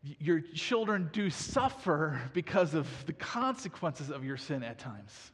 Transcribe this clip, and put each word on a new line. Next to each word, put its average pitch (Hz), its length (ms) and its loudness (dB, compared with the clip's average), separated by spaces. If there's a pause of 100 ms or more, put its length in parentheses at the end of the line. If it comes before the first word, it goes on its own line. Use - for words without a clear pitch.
y-, 143 160 -10
your 160 200 4
children 202 720 2
do 208 180 2
suffer 156 920 2 (120)
because 175 400 4
of 147 140 2 (180)
the 160 80 -4
consequences 185 960 -2
of 139 140 -4
your 135 140 -2
sin 131 260 -4
at 117 160 -8
times. 104 320 -12 (220)